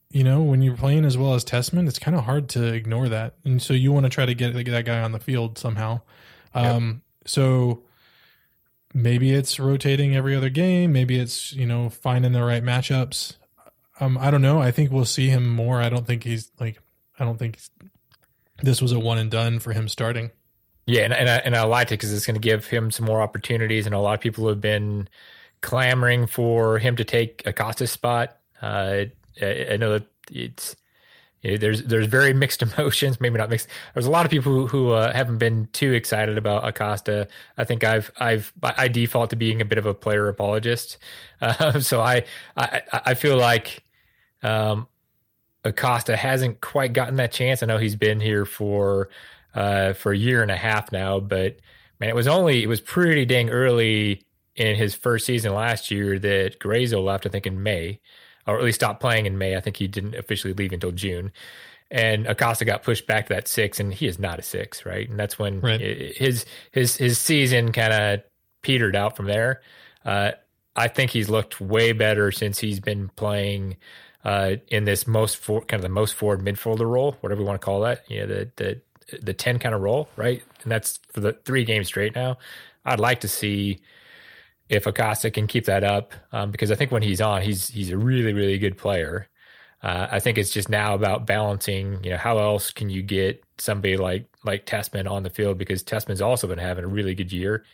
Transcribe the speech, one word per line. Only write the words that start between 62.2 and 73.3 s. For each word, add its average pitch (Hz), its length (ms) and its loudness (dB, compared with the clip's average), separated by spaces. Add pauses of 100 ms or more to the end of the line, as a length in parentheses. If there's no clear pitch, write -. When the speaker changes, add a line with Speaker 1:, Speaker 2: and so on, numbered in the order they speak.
Speaker 2:
Acosta 110 380 0
got 104 180 0
pushed - 240 -2
back 107 220 0
to 101 60 -2
that 95 120 -4
six, 104 320 -2
and 101 160 -2
he 123 140 -4
is 87 100 -6
not 92 220 -6
a - 20 -12
six, - 420 -10
right? 101 240 -8
And 107 100 -8
that's 104 200 -6
when 98 220 -4
Speaker 1:
Right. 110 200 0
Speaker 2:
i-, 101 360 -6
his, 131 280 0 (280)
his, 123 240 2
his 120 220 2
season 127 540 2
kinda 107 520 2 (380)
petered 117 340 2
out 101 200 -2
from 98 100 -6
there. 113 360 0 (420)
Uh, 101 280 0 (440)
I 117 100 2
think 123 240 0
he's 107 180 -2
looked 107 320 -2
way 110 300 2
better 107 400 2
since 101 300 -4
he's 107 180 -4
been 101 380 -6
playing, 101 640 -4 (460)